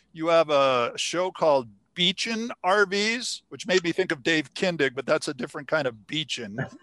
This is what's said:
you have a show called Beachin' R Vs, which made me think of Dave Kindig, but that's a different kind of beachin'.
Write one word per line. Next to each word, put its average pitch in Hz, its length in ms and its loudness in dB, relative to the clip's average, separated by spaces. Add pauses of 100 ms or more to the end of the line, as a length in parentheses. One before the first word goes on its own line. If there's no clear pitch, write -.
(120)
you 160 160 -4
have 165 220 6
a 131 440 4
show 180 380 -4
called 139 360 2 (280)
Beachin' 220 560 -2 (100)
R 196 240 4
Vs, 214 600 -2
which 139 180 -14
made 185 160 2
me 170 80 -2
think 175 220 0
of 143 100 -6
Dave 156 320 0
Kindig, 151 400 0
but 135 100 -6
that's 156 220 0
a 151 80 -6
different 143 320 -10
kind 147 220 0
of 110 180 -8
beachin'. 127 500 -6 (260)